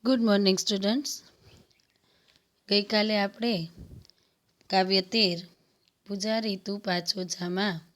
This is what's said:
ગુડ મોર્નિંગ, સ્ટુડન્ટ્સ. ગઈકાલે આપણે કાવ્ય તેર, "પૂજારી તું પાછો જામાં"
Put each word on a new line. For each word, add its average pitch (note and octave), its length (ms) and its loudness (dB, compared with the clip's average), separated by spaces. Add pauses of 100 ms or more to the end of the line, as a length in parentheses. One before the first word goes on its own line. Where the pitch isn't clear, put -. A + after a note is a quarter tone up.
ગુડ B3+ 140 4
મોર્નિંગ, G3+ 380 4
સ્ટુડન્ટ્સ. G#3+ 640 -2 (1500)
ગઈકાલે G#3 500 2
આપણે G3+ 500 -2 (1000)
કાવ્ય F#3+ 300 4
તેર, F#3 380 0 (720)
"પૂજારી G#3+ 480 -4
તું G3+ 240 -8
પાછો F3+ 440 -4
જામાં" F3 560 -4 (160)